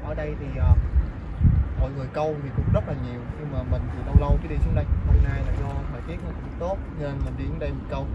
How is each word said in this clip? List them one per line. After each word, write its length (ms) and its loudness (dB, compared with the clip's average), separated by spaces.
Ở 100 -4
đây 260 -4
thì, 60 -8
à, 120 6
mọi 180 0
người 160 -6
câu 300 0
thì 120 -8
cũng 180 2
rất 140 2
là 60 -2
nhiều, 280 -8
nhưng 140 -8
mà 180 -4
mình 100 -2
thì 120 -8
lâu 140 2
lâu 100 8
mới 180 2
đi 180 -2
xuống 100 2
đây. 100 2
Hôm 160 6
nay 240 0
là 140 0
do 80 -2
thời 160 -8
tiết 180 -6
nó 100 -6
cũng 240 -10
tốt 180 -4
nên 120 -4
mình 120 -6
đi 100 -4
xuống 120 -6
đây 100 -4
mình 200 -6
câu. 260 -6